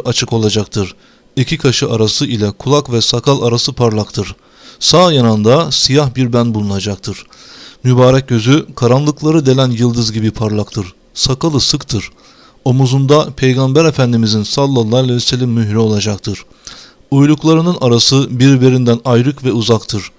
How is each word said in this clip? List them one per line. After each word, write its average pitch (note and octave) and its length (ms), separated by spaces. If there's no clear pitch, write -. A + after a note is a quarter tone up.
açık B2 280
olacaktır. G#2+ 640
İki C3 220
kaşı - 340
arası A2 340
ile G#2 260
kulak C#3 400
ve A#2 100
sakal C#3+ 400
arası A#2 320
parlaktır. G#2+ 640
Sağ F3 320
yanında B2 600
siyah C3+ 440
bir B2 180
ben A#2+ 200
bulunacaktır. G2+ 720
Mübarek B2+ 440
gözü B2 380
karanlıkları D3 680
delen C3 260
yıldız A#2 400
gibi A2 200
parlaktır. G#2 540
Sakalı D3+ 480
sıktır. - 480
Omuzunda C3+ 720
Peygamber C3 480
Efendimizin A2+ 580
sallallahu B2+ 540
aleyhi B2+ 180
ve A#2+ 40
sellem B2 300
mührü A2+ 280
olacaktır. G#2 680
Uyluklarının D#3+ 680
arası B2+ 460
birbirinden B2+ 640
ayrık B2+ 380
ve C3 80
uzaktır. A2 680